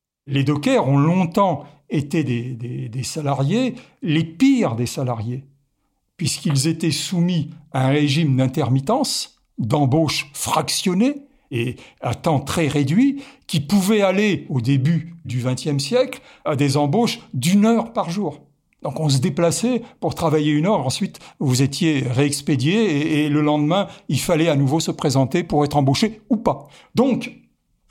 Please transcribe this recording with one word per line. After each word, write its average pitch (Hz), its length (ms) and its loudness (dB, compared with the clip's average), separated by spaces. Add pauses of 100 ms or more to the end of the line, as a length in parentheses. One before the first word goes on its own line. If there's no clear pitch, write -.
(260)
Les 135 180 0
dockers 151 440 2
ont 139 100 4
longtemps 175 640 2 (240)
été 151 360 -2
des, 123 300 -4
des, 123 340 -10
des 123 160 -8
salariés, 151 720 -2 (260)
les 165 240 0
pires 220 500 2
des 117 120 -2
salariés, 123 580 -6 (720)
puisqu'ils 143 520 -2
étaient 165 240 -2
soumis 175 580 -2 (220)
à 131 140 0
un 131 40 2
régime 147 460 2
d'intermittence, 135 1040 0 (180)
d'embauche 143 760 0
fractionnée 196 920 0 (240)
et 120 260 -4 (240)
à 120 140 -2
temps 156 240 0
très 151 300 -2
réduit, 175 540 2 (260)
qui 170 120 -2
pouvait 202 420 2
aller, 190 460 2
au 135 120 -2
début 139 640 0
du 120 160 -6
vingtième 127 400 -2
siècle, 254 400 -2 (240)
à 156 100 -2
des 139 220 2
embauches 151 440 0 (140)
d'une 180 320 4
heure 226 260 2
par 180 160 -4
jour. 175 320 -6 (420)
Donc 143 180 -6
on 156 80 0
se 135 100 2
déplaçait 170 640 0 (180)
pour 160 140 -2
travailler 151 380 0
une 151 140 2
heure, 185 200 0
ensuite - 320 -4 (220)
vous 127 220 2
étiez 139 460 0
réexpédié 143 640 0
et, 156 500 0
et 151 40 0
le 147 120 2
lendemain, 151 480 2 (200)
il 139 120 -2
fallait 165 280 2
à 147 80 2
nouveau 139 240 2
se 160 100 -2
présenter 139 520 0
pour 151 220 2
être 147 120 -2
embauché 143 440 2 (100)
ou 240 60 4
pas. - 320 -2 (260)
Donc 233 380 0 (580)